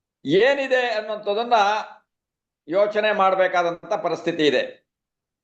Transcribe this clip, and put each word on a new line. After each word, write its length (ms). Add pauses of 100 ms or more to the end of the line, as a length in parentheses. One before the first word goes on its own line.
(240)
ಏನಿದೆ 680
ಅನ್ನೋಂಥದ್ದನ್ನ 640 (1120)
ಯೋಚನೆ 440
ಮಾಡ್ಬೇಕಾದಂತ 800
ಪರಿಸ್ಥಿತಿ 540
ಇದೆ. 160 (800)